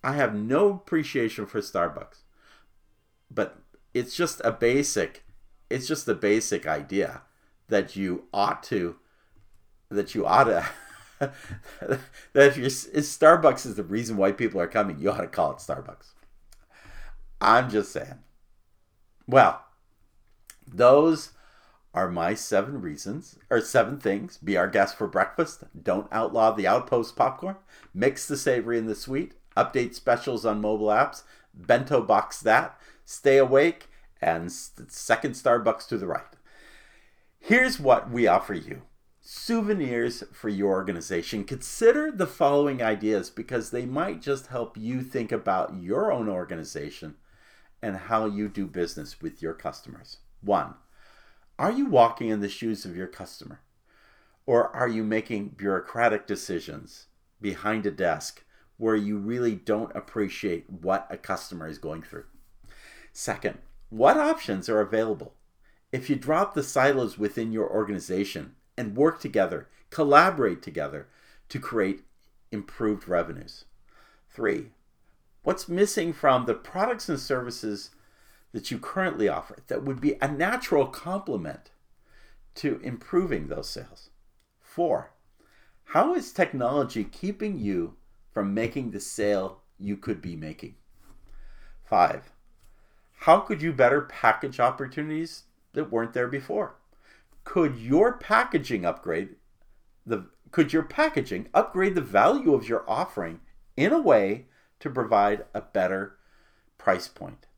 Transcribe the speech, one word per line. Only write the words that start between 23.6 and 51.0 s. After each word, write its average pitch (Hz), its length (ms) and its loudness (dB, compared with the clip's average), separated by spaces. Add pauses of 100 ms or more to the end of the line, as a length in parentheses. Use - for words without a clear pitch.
seven 113 380 2
things. 104 400 -4
Be 95 180 -2
our 90 120 2
guest 98 280 2
for 107 100 -4
breakfast. - 580 -2 (160)
Don't 95 300 -2
outlaw 113 420 2
the 101 140 0
Outpost 117 500 0
popcorn. 170 400 -2 (380)
Mix 127 320 0
the 147 100 -4
savory 120 420 0
and 110 100 -4
the 107 60 -4
sweet. 135 400 -8 (220)
Update 120 380 0
specials 117 520 -2
on 107 140 -2
mobile 107 260 0
apps. 120 360 2 (320)
Bento 127 460 2
box 104 400 0
that. 120 380 2 (260)
Stay - 340 4
awake. 139 500 4 (320)
And 82 260 0
s-, - 260 -12 (160)
second - 440 -2
Starbucks 113 560 0
to 113 100 -4
the 95 80 -6
right. 82 160 -6 (1160)
Here's 254 400 2
what 131 320 4
we 120 160 2
offer 95 280 4
you. - 280 -10 (380)
Souvenirs 156 1120 -2
for - 160 -8
your 101 220 2
organization. 92 720 -4
Consider 269 680 2
the 190 160 -2
following 143 560 2
ideas 107 480 0
because - 400 -6
they 123 160 -6
might 151 340 -6
just 139 280 -4
help 120 280 -8
you 120 260 -6
think 120 280 -6
about 95 500 -2
your 151 300 0
own 120 180 -2
organization 80 840 -8 (640)
and 101 160 -6
how 110 300 0
you 104 220 -4
do 101 180 -6
business 82 540 -6
with 80 220 -10
your 80 120 -4
customers. - 640 -14 (220)
One, 95 340 0 (840)